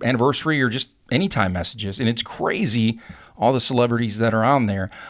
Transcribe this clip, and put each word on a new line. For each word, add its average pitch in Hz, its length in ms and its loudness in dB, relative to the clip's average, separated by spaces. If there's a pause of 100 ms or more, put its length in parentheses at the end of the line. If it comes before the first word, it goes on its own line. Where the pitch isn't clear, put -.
anniversary 131 580 0
or 123 60 2
just 117 220 -4 (200)
anytime 120 420 0
messages. 98 480 -6
And 117 80 0
it's 117 140 -2
crazy, 113 760 -2 (400)
all 117 140 2
the 127 80 2
celebrities 120 580 0
that 113 140 2
are 110 120 2
on 131 220 4
there. 98 220 -2 (220)